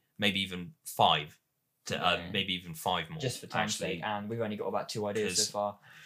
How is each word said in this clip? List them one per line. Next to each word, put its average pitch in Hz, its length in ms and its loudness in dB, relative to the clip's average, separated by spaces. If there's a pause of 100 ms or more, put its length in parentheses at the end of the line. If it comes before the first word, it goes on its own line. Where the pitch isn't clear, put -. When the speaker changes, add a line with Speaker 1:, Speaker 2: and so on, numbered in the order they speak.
(180)
Speaker 1:
maybe 101 240 2
even 90 320 -4 (120)
five, 82 520 4 (480)
to, 98 100 -2
um, 87 260 4
Speaker 2:
Yeah. 85 100 -8
Speaker 1:
maybe 95 220 0
even 87 220 -6
five 90 340 0
more, 80 100 -8
Speaker 2:
Just - 220 -2
for 92 60 -12
time's 87 280 0
Speaker 1:
actually. 90 220 -2
Speaker 2:
sake, 80 60 -6
and 104 260 -2
we've 117 120 -2
only 107 160 -2
got 107 100 -4
about 101 220 -2
two 104 180 -2
ideas 101 300 0
so - 60 4
Speaker 1:
'Cause - 80 0
Speaker 2:
far. 104 280 -2 (260)